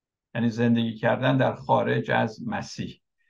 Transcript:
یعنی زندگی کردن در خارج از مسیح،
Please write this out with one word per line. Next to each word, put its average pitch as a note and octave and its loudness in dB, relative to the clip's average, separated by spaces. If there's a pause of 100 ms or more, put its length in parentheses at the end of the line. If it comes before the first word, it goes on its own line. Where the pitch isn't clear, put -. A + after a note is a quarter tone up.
(340)
یعنی A#2 2
زندگی A#2 2
کردن A#2+ 0
در A#2 2
خارج B2 0
از A#2 -2
مسیح، - -8 (280)